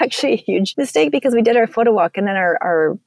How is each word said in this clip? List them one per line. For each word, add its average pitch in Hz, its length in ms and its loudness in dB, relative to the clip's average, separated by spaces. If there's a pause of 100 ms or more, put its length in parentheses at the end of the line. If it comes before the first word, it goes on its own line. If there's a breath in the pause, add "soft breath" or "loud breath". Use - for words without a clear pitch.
actually 262 340 -2
a - 20 2
huge 196 400 -2
mistake 294 340 0
because 269 240 0
we 233 80 2
did 233 140 2
our 233 100 2
photo 233 260 0
walk 175 240 0
and 196 100 -2
then 196 100 -2
our, 180 240 0
our, 160 460 0